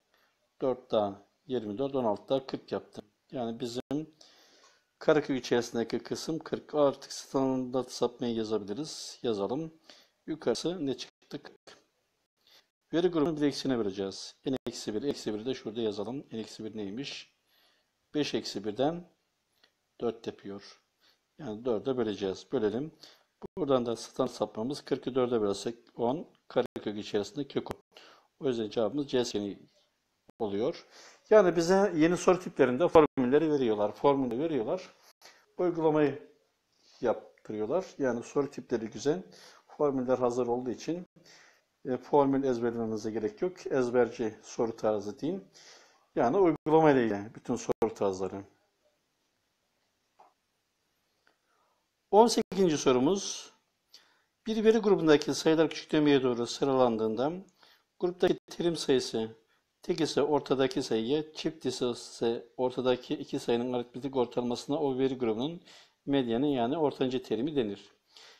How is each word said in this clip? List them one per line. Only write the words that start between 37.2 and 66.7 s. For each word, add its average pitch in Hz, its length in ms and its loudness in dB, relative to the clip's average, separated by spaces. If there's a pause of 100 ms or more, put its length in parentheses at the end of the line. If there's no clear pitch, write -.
Yani 120 240 -2
soru 139 280 -2
tipleri 113 360 -6
güzel. 139 360 -2 (440)
Formüller 131 520 0
hazır 123 280 0
olduğu 123 240 -2
için, 170 360 -6 (760)
e, 127 120 -4
formül 139 480 4
ezberlemenize 117 680 -2
gerek 107 320 -4
yok. 180 240 -4
Ezberci 120 760 0
soru 113 340 -4
tarzı 104 440 -2
değil. 180 200 -4 (720)
Yani 135 220 2
uygulamayla 156 640 6
ilgili 104 320 -2
bütün - 220 -6
soru 110 380 -2
tarzları. 95 500 -2 (3750)
On 220 160 10
sekizinci 180 520 2
sorumuz. 139 720 2 (920)
Bir 214 180 0
veri 220 140 8
grubundaki 165 560 6
sayılar 156 360 4
küçükten - 360 2
büyüğe 139 160 6
doğru 120 240 0
sıralandığında 123 840 2 (680)
gruptaki 180 460 0
terim 170 300 -2
sayısı 123 600 0 (460)
tek 165 180 -2
ise - 220 0
ortadaki 139 600 0
sayıya, 131 500 -2
çift - 340 -6
ise, 123 240 -2
ise 117 560 -4 (100)
ortadaki 127 580 -2
iki 139 240 -8
sayının 123 340 -2
aritmetik 127 440 -6
ortalamasına 123 640 -2
o 135 200 -2
veri 131 200 0
grubunun 127 420 -2 (460)
medyanı 131 400 0
yani 135 320 0